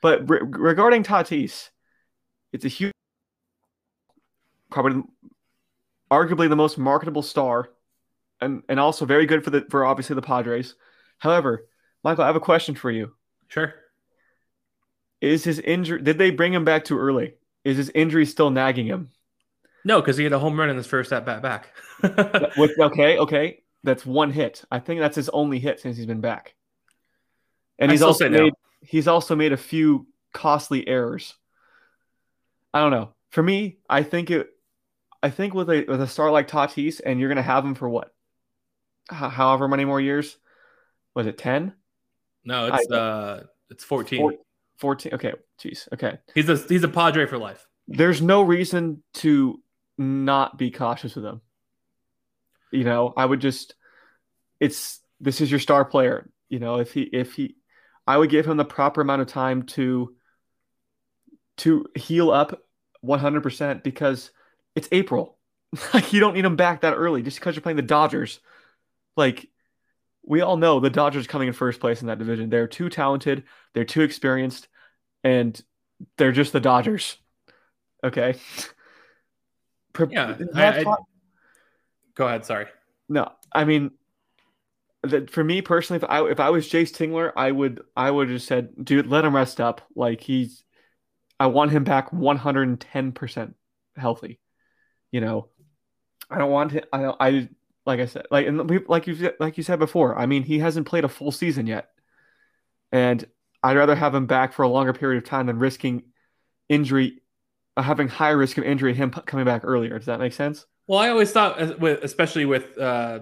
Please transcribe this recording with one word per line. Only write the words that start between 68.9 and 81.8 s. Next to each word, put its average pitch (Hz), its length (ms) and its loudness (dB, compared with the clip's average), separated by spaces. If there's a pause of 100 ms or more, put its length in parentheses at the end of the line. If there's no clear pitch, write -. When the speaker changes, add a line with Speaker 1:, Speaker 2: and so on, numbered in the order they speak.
Speaker 1:
Like, 131 320 0 (720)
we 151 200 0
all 180 140 2
know 160 240 4
the 135 100 2
Dodgers 143 360 0
coming 135 220 -4
in 120 60 -4
first 123 260 -4
place 117 220 -2
in 120 40 -8
that 110 120 -6
division. 113 320 -6
They're 117 180 0
too 175 200 -8
talented, 139 560 -2 (300)
they're 117 100 -2
too 156 180 0
experienced, 131 680 -2 (560)
and 123 360 2 (580)
they're 131 140 4
just 139 200 2
the 143 80 0
Dodgers. 123 560 0 (880)
Okay? 123 320 -2 (800)
<laughs> - 800 -20
Pre- 165 180 0
Speaker 2:
Yeah, 143 280 -2
Speaker 1:
have 175 180 -8
Speaker 2:
I, 151 220 4
I 160 60 0
Speaker 1:
thought- 208 180 -2 (1120)